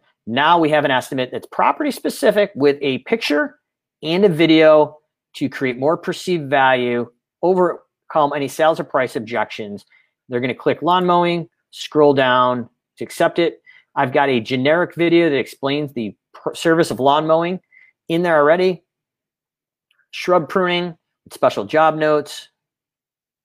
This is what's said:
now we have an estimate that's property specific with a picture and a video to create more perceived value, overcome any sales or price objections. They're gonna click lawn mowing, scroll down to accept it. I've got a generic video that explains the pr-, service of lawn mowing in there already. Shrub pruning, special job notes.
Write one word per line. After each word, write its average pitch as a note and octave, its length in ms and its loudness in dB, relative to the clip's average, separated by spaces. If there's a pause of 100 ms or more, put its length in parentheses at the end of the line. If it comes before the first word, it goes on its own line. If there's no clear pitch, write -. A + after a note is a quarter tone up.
(260)
now D3 320 2
we D#3+ 140 2
have D3+ 140 2
an C#3 60 0
estimate B2+ 400 -4
that's A2+ 200 -10
property C4+ 400 -2
specific G#3 640 -2
with C#3 260 2
a C3+ 180 -2
picture - 600 -4 (420)
and E3+ 240 0
a G3+ 40 6
video D#3 680 4 (360)
to C#3+ 160 -6
create B2+ 280 -6
more D3 200 0
perceived E3+ 520 -6
value, B2 640 0 (320)
overcome E3 920 0
any C#3 120 -4
sales D#3 320 0
or D#3 60 -6
price C3 300 -4
objections. G#2+ 680 -8 (440)
They're B2 100 -4
gonna B2+ 160 -4
click - 260 -2
lawn F3+ 240 0
mowing, F3 420 0 (220)
scroll D3 460 2
down B2+ 540 2 (280)
to - 60 -8
accept - 340 -2
it. E3+ 240 -2 (340)
I've C3+ 180 -4
got C#3+ 160 2
a B2+ 100 0
generic C3+ 560 -2
video E3+ 340 2
that C#3 80 -2
explains C#3 560 -6
the G#2+ 220 -8 (180)
pr-, - 220 -10
service E3 340 0
of A#2 100 -6
lawn C#3+ 280 2
mowing E3+ 320 0 (480)
in E3 160 0
there E3+ 140 2
already. E3+ 460 2 (1300)
Shrub F3 360 -2
pruning, F3 500 -4 (340)
special - 340 -2
job D#3 300 0
notes. D3+ 520 -2 (960)